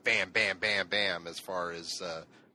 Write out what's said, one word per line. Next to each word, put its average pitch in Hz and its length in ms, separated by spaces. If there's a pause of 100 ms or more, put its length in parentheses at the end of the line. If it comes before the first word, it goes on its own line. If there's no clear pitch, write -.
bam, 104 260
bam, 98 300
bam, 101 280
bam, 92 380
as 82 140
far 90 320
as, 85 320
uh, 82 180 (340)